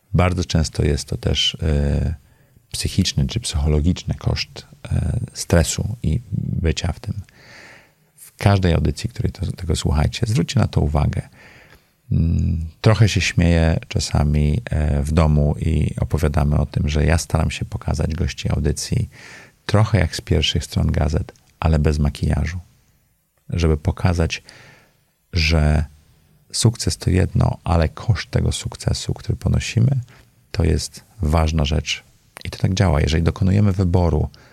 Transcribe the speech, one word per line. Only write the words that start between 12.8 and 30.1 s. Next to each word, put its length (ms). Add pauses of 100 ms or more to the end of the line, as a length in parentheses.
trochę 280
się 120
śmieję 680
czasami, 760
e, 380
w 100
domu 480
i 400
opowiadamy 560
o 100
tym, 220
że 160
ja 140
staram 320
się 140
pokazać 500
gości 360
audycji 580 (580)
trochę 320
jak 180
z 40
pierwszych 440
stron 280
gazet, 400 (280)
ale 180
bez 200
makijażu. 640 (920)
Żeby 260
pokazać, 640 (920)
że 520 (680)
sukces 440
to 140
jedno, 540
ale 240
koszt 420
tego 220
sukcesu, 640
który 220
ponosimy, 640 (520)